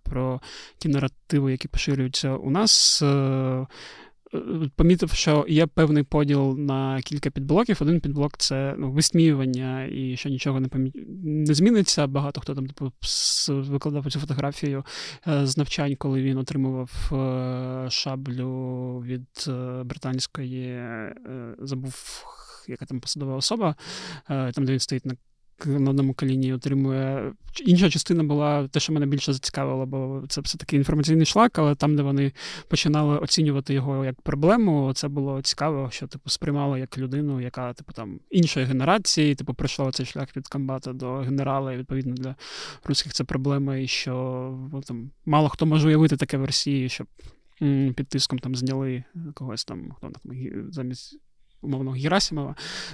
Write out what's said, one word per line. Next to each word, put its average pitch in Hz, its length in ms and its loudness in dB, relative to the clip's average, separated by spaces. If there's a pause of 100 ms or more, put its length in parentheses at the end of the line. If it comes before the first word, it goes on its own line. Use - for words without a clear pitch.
про 127 380 -2 (360)
ті 165 120 -2
наративи, 139 640 2
які 131 160 -4
поширюються 135 680 0
у 135 160 -4
нас. - 520 4
Е, 147 60 4
е, 135 1300 -2 (380)
помітив, 170 380 6
що 151 360 4
є 160 180 6
певний 151 360 4
поділ 139 540 2
на 135 440 0
кілька 147 280 -4
підблоків. 156 520 2
Один 160 180 4
підблок — 143 380 0
це, 135 400 0
ну, 135 140 -2
висміювання, 135 920 2
і 131 340 -4
що - 120 -6
нічого 135 300 0
не 131 80 0
помі-, 131 240 0 (320)
не 151 300 2
зміниться. 180 540 4
Багато 143 340 -2
хто 139 140 -6
там, 135 120 -4
типу, 135 240 -6 (120)
с-, - 500 -2
викладав 139 580 -2
цю 147 80 -4
фотографію, 143 640 -4 (420)
е, 143 200 2
з 131 100 0
навчань, 143 380 0
коли 135 260 0
він 131 160 0
отримував, 131 520 -2 (240)
е, 127 760 -2
шаблю 127 1160 -4
від, 127 420 -8
е, 127 360 -6
британської, 127 840 -6
е, 120 460 -8 (480)
забув, 131 640 -8 (420)
яка 123 180 -10
там 131 140 -6
посадова 135 360 -6
особа, 175 400 0 (540)
е, 135 220 -2
там, 139 140 0
де 131 60 2
він 135 80 2
стоїть - 260 -4
на 127 80 -4 (440)
к-, 151 120 -4
на 139 200 4
одному 135 240 4
коліні 131 340 0
і 131 60 0
отримує. 135 800 0 (320)
Інша 180 240 8
частина 165 340 2
була 147 440 2
те, 160 120 -2
що - 140 -2
мене 147 120 2
більше 139 280 0
зацікавило, 131 520 -4
бо 135 420 -6
це 143 140 -6
все-таки - 340 -4
інформаційний 156 500 4
шлак, 226 340 4
але 147 160 4
там, 147 200 2
де 143 80 2
вони 139 280 2 (360)
починали 147 500 2
оцінювати 147 560 0
його 135 320 -2
як 127 160 -6
проблему, 151 720 4
це - 120 -4
було 139 340 -2
цікаво, 143 500 -2
що, - 160 -10
типу, - 220 -14
сприймали 143 500 0
як 131 180 -8
людину, 131 440 -2
яка, 123 320 -6
типу, - 200 -16
там, 98 260 -10 (100)
іншої 151 360 4
генерації, 147 680 2
типу, - 180 -8
пройшла 135 380 -2
цей 131 140 -4
шлях - 320 -8
від 135 100 -10
комбата 135 460 -6
до 127 200 -6
генерала, 135 600 -2
і, 123 40 -6
відповідно, 131 360 -4
для 131 220 -6 (500)
русських - 280 -2
це 143 100 -2
проблема, 139 540 0
і 131 100 -2
що, - 260 -4 (600)
ну, 139 80 -6
там, 123 300 -10 (140)
мало 151 240 6
хто - 160 0
може 156 220 6
уявити 156 300 6
таке 139 200 -2
в 135 80 0
Росії, 135 440 0
щоб, - 180 -8 (540)
м, 139 320 4
під 135 140 -4
тиском 135 320 -2
там 131 160 -4
зняли 131 480 -2 (300)
когось 123 320 -8
там, - 320 -10
хто - 120 -16
там, - 240 -16
гі-, 127 380 -8
замість 131 460 -10 (440)
умовного 135 360 -4
Герасимова. 151 580 0 (380)